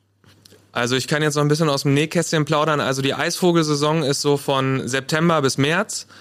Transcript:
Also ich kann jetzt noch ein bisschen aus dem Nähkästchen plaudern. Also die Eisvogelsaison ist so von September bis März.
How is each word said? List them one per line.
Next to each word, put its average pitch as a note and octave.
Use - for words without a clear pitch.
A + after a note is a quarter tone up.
Also A#2+
ich B2+
kann D3+
jetzt D3+
noch D3
ein D3
bisschen D3+
aus C#3
dem C#3
Nähkästchen D#3+
plaudern. D3+
Also C3
die C3+
Eisvogelsaison D#3
ist C#3+
so C#3+
von C3+
September D#3
bis C3+
März. E3